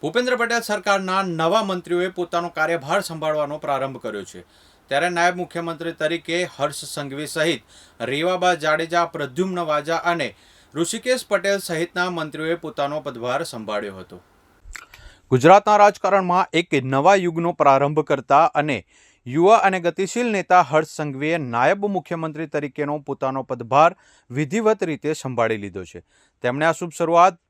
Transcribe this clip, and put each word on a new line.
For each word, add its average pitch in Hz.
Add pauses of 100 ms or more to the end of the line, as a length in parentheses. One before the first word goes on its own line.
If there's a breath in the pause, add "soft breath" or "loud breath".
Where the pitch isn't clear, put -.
ભૂપેન્દ્ર 240
પટેલ 233
સરકારના 196
નવા 170
મંત્રીઓએ 180
પોતાનો 175
કાર્યભાર 165
સંભાળવાનો 151
પ્રારંભ 135
કર્યો 104
છે, 90 (480 soft breath)
ત્યારે 147
નાયબ 175
મુખ્યમંત્રી 165
તરીકે 165 (120)
હર્ષ 143
સંઘવી 143
સહિત 160 (400 soft breath)
રેવાબા 170
જાડેજા, 160
પ્રદ્યુમ્ન 170
વાજા 151
અને 160 (400 soft breath)
ઋષિકેશ 226
પટેલ 196
સહિતના 180
મંત્રીઓએ 156
પોતાનો 151
પદભાર 127
સંભાળ્યો 104
હતો. 90 (1080 loud breath)
ગુજરાતના 185
રાજકારણમાં 190
એક 170 (160)
નવા 135
યુગનો 175
પ્રારંભ 143
કરતા 143
અને 147 (420 soft breath)
યુવા 170
અને 190
ગતિશીલ 196
નેતા 180
હર્ષ 156 (100)
સંઘવીએ 151
નાયબ 143
મુખ્યમંત્રી 160
તરીકેનો 147
પોતાનો 135
પદભાર 127 (340 soft breath)
વિધિવત 196
રીતે 151
સંભાળી 117
લીધો 98
છે. 87 (400)
તેમણે 135
આ 165
શુભ 175
શરૂઆત 170 (100)